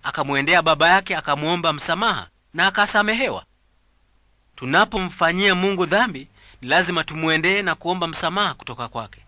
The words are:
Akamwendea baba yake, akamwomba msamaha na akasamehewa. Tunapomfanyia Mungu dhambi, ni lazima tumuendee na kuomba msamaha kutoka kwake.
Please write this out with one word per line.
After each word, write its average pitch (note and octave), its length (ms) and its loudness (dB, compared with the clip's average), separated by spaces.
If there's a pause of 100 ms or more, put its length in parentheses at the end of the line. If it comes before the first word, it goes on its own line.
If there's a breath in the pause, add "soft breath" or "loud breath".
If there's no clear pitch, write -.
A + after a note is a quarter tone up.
Akamwendea C#3+ 600 0
baba D#3+ 260 4
yake, F#3+ 280 2
akamwomba D#3 560 -2
msamaha E3 540 -2 (280)
na E3+ 120 2
akasamehewa. G#3 800 0 (1120)
Tunapomfanyia F#3 960 0
Mungu F#3 320 0
dhambi, F3 420 -2 (340 soft breath)
ni B2 60 -12
lazima E3+ 360 2
tumuendee D#3+ 580 0
na F3 120 -2
kuomba F3 320 -4
msamaha E3+ 480 -4
kutoka A#2+ 340 -12
kwake. A2 400 -10